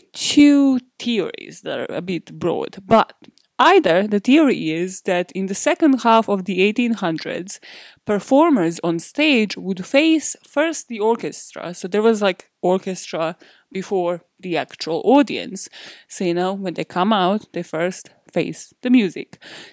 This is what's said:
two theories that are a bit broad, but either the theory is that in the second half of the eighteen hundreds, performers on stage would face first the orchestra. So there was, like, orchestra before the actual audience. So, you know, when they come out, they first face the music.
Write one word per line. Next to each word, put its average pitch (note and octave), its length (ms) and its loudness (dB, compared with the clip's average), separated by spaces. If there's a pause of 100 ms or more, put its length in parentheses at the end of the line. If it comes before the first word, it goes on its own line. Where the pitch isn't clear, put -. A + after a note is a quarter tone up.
(120)
two C#4 680 4 (180)
theories - 640 -6
that C#3+ 180 -8
are - 160 -8
a C#3+ 60 -6
bit F3 360 -8
broad, E3 480 -4
but A3 280 4 (440)
either B3+ 480 4
the G#3 140 0
theory B3 520 2
is F3+ 320 -6
that F3+ 280 -2
in F#3+ 140 -6
the F#3+ 100 -6
second D4 460 2
half A3+ 260 4
of G3+ 160 -2
the F#3 180 -2
eighteen A3+ 340 0
hundreds, F3 640 -6 (440)
performers G#3 800 2
on E3+ 160 -2
stage B3+ 560 0
would F3+ 300 -8
face D#4+ 500 2 (100)
first D#4 440 -4
the A3+ 100 -10
orchestra. G3+ 760 -4
So - 140 -10
there G3+ 140 -2
was, A3 200 2
like, F#3+ 300 -2 (100)
orchestra F3+ 760 -2 (340)
before F3+ 540 -4 (120)
the F3 200 -6
actual D#3 480 -6
audience. G#3 640 0 (400)
So, - 160 -6
you E3+ 80 0
know, F3+ 180 -2
when G3 220 -8
they E3+ 100 -8
come F#3 300 -2
out, G3 400 -2
they E3+ 100 -8
first F3 460 -6 (200)
face - 520 -6
the B3 80 -2
music. A3+ 520 0 (320)